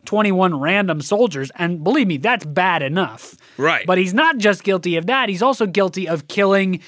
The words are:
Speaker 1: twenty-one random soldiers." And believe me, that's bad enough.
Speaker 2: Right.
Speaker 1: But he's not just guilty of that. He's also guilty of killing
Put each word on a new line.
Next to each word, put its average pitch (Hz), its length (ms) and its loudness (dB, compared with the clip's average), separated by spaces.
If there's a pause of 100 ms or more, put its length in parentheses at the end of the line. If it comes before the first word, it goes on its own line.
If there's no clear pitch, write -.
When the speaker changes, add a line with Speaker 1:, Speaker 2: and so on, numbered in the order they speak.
Speaker 1:
twenty-one 185 540 2
random 175 420 0
soldiers." 143 540 0
And 170 280 -4
believe 240 240 2
me, 156 100 0
that's 220 260 0
bad 165 380 0
enough. 160 540 -4 (220)
Speaker 2:
Right. 147 280 0
Speaker 1:
But 185 140 2
he's 185 140 0
not 311 240 2
just 202 280 2
guilty 180 320 0
of 165 100 -4
that. 254 220 0
He's 185 120 -4
also 240 240 2
guilty 190 440 -2
of 160 180 -4
killing 196 600 2